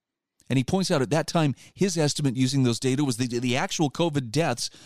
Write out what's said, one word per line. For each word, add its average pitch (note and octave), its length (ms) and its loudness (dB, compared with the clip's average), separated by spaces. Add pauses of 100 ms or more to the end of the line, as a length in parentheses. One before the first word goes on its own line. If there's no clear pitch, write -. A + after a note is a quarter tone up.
(500)
And C3 80 2
he B2+ 60 2
points F#3 260 0
out D#3+ 100 2
at A2+ 100 0
that D#3 180 0
time, D3+ 260 2 (180)
his F#3 240 0
estimate C#3+ 400 0
using C3 280 2
those A#2 160 2
data C3 240 0
was B2+ 120 -2
that B2 140 -2
the A#2+ 260 -2
actual D#3+ 340 0
covid C#3+ 400 -2
deaths C#3+ 380 -2 (180)